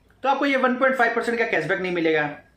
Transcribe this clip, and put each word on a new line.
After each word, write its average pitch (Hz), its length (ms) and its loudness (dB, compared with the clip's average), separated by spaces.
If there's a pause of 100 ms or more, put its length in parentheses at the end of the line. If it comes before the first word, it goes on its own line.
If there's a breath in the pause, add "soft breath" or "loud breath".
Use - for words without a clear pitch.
(220)
तो 247 60 -2
आपको 269 180 0
ये 277 100 2
वन 254 180 2
पॉइंट 262 220 2
फ़ाइव 233 200 0
परसेंट 233 220 -2
का 233 60 2
cashback 175 360 -2
नहीं 185 120 -4
मिलेगा। 160 380 0 (260)